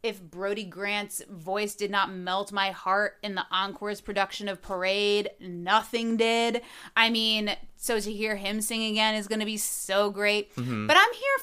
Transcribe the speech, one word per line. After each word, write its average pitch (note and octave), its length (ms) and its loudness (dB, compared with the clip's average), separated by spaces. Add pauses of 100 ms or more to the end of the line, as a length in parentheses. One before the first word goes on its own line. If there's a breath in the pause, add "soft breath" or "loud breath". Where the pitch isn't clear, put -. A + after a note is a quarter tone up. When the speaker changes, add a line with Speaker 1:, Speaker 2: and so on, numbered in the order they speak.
Speaker 1:
if G3+ 200 -6
Brody G3 420 -4
Grant's G3+ 640 -6
voice G3 460 -4
did G3+ 160 -4
not G3 200 2
melt F#3 420 -2
my G3 180 2
heart F#3+ 520 0
in G3+ 120 -6
the F#3 180 -2
Encore's G3+ 480 -4
production G3+ 480 -2
of F#3 140 -6
Parade, G3+ 640 2 (120)
nothing G#3+ 760 0
did. A#3 460 2 (340 loud breath)
I A3+ 140 6
mean, A3 440 0 (220)
so A3+ 240 0
to G3+ 120 -4
hear G#3+ 240 -2
him G3+ 260 -4
sing A3 220 -2
again A3 300 2
is G#3 140 -4
gonna G#3+ 160 0
be G#3+ 140 -4
so G3+ 520 0
great. G#3 460 0
Speaker 2:
Mm-hmm. A2 300 -2
Speaker 1:
But D#4 120 6
I'm A4+ 140 8
here C5 300 0